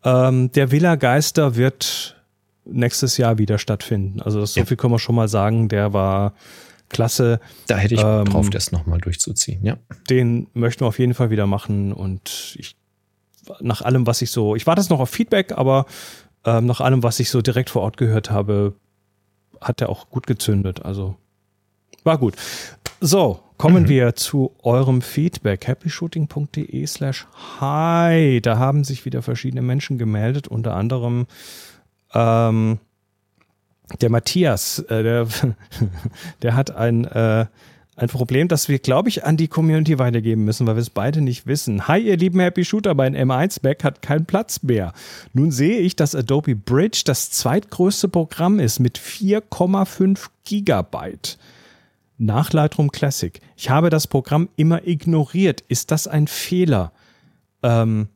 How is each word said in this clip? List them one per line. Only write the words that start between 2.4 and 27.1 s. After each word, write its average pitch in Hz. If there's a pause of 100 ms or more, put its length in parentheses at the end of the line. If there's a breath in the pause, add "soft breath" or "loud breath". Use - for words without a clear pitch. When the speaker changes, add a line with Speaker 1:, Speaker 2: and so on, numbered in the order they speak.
Speaker 1:
nächstes 117
Jahr 113
wieder 104
stattfinden. 98
Also 104
das, 104
so 123
Speaker 2:
Ja. 117
Speaker 1:
viel 123
können 120
wir 117
schon 117
mal 113
sagen, 107
der 104
war 98 (540 loud breath)
klasse. 117 (260 loud breath)
Speaker 2:
Da 110
hätte 104
ich 110
Speaker 1:
Ähm, 107
Speaker 2:
drauf, 101
das -
nochmal 85
durchzuziehen, -
ja. 110 (320)
Speaker 1:
Den 120
möchten 120
wir 117
auf 107
jeden 123
Fall 117
wieder 104
machen 98
und -
ich, - (840)
nach 113
allem, 123
was 117
ich 117
so, 107
ich 113
warte 170
jetzt 175
noch 147
auf 127
Feedback, 214
aber, 135 (580 loud breath)
ähm, 117
nach 120
allem, 127
was 117
ich 120
so 123
direkt 123
vor 107
Ort 110
gehört 110
habe, 101 (840)
hat -
der 120
auch -
gut -
gezündet. 98
Also 95 (880)
war 160
gut. 117 (640 loud breath)
So, 160 (180)
kommen 170
Speaker 2:
Mhm. 139
Speaker 1:
wir 127
zu - (100)
eurem 127
Feedback. -
happyshooting.de 147
slash - (340)